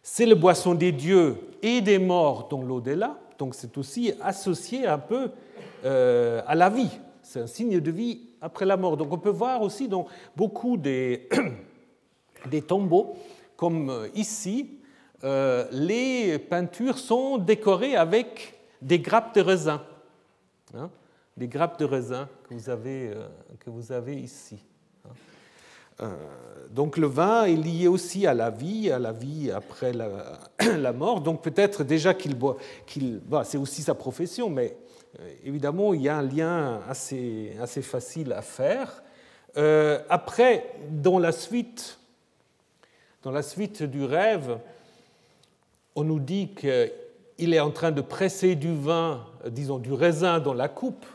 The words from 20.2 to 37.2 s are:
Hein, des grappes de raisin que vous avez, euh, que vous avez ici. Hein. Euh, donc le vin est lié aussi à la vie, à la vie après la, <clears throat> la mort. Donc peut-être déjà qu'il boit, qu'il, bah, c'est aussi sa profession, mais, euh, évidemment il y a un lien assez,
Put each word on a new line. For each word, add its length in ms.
Hein, 160
des 120
grappes 320
de 60
raisin 440
que 60
vous 160
avez, 400
euh, 180
que 100
vous 220
avez 240
ici. 420
Hein. 40
Euh, 140
donc 280
le 100
vin 380
est 100
lié 320
aussi 400
à 60
la 160
vie, 420
à 80
la 120
vie 400
après 400
la, 480
<clears throat> 180
la 160
mort. 260
Donc 220
peut-être 420
déjà 300
qu'il 220
boit, 220
qu'il, 340
bah, 240
c'est 140
aussi 240
sa 140
profession, 540
mais, 280
euh, 140
évidemment 500
il 80
y 60
a 100
un 60
lien 640
assez, 720